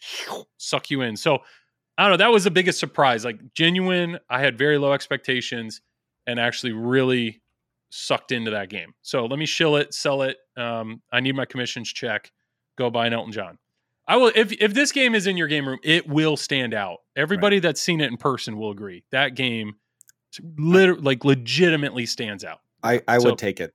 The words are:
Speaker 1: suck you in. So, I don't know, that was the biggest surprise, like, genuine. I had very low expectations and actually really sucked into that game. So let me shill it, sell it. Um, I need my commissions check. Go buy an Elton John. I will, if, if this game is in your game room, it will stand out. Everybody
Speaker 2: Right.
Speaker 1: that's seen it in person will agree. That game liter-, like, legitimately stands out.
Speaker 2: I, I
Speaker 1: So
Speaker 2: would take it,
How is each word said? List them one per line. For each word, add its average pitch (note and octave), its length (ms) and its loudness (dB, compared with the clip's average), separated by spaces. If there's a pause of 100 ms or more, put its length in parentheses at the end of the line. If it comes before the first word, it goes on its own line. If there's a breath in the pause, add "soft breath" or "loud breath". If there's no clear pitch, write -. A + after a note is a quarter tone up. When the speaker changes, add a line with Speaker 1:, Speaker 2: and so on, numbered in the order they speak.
(580 loud breath)
Speaker 1:
suck - 320 -6
you C#3 120 -2
in. A2+ 160 -4
So, D3+ 220 2 (580 soft breath)
I F3 60 4
don't G3+ 80 6
know, F3 60 4
that G#3+ 140 6
was G#3 140 6
the G3+ 60 2
biggest F3 280 2
surprise, B2 460 0
like, A#2 280 -10
genuine. F3 640 0 (120)
I B2 100 -2
had C3 180 0
very D3 200 2
low C#3 160 2
expectations B2 880 -6 (460)
and A#2+ 120 -4
actually A#2+ 320 -2
really B2 680 0 (500)
sucked - 400 -6
into A2+ 200 -4
that G2+ 180 -8
game. F#2+ 320 -14
So B2 240 -4
let C3 140 -6
me D#3 60 -4
shill D3+ 300 2
it, C#3+ 180 0
sell C#3 280 -2
it. C3+ 160 -4 (180)
Um, A#2 460 -8 (100)
I A#2+ 80 0
need C3 160 0
my C3+ 100 -2
commissions A#2+ 460 -8
check. A2 400 -6 (460)
Go B2 120 0
buy A#2 180 0
an A#2 60 0
Elton A#2 200 -6
John. F#2+ 240 -10 (500)
I F#3 80 4
will, B3 200 6
if, A3 180 4
if G#3 200 2
this C#4+ 200 2
game B3+ 220 2
is F#3+ 120 2
in F#3+ 80 0
your E3 120 0
game D3 200 -2
room, C3 160 -6
it D#3+ 240 2
will D3+ 300 2
stand B2+ 360 -4
out. F#2+ 260 -6 (160)
Everybody G3 420 2
Speaker 2:
Right. F3 60 2
Speaker 1:
that's D#3+ 180 0
seen E3+ 180 0
it D3 100 0
in A#2 80 -6
person B2 400 -4
will G#2+ 140 -6
agree. G2 400 -14
That C3 240 0
game A2+ 400 -4 (840)
liter-, F3+ 380 6
like, C#3 300 -2
legitimately C3+ 800 2
stands G#2 380 -8
out. D#2+ 160 -14 (220)
Speaker 2:
I, A#2 260 2
I A#2+ 100 4
Speaker 1:
So A#2+ 140 6
Speaker 2:
would G2+ 80 -2
take G2 200 -4
it, E2+ 160 -8